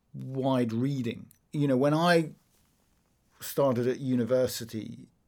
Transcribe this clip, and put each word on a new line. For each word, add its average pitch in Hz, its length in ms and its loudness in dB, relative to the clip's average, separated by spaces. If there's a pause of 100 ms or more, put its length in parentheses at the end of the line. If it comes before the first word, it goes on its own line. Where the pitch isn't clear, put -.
(140)
wide 131 600 -2
reading. 123 540 -4 (260)
You 143 140 2
know, 131 100 4
when 143 160 4
I 165 380 4 (1080)
started 127 480 0
at 127 120 -2
university, 120 1080 -2 (200)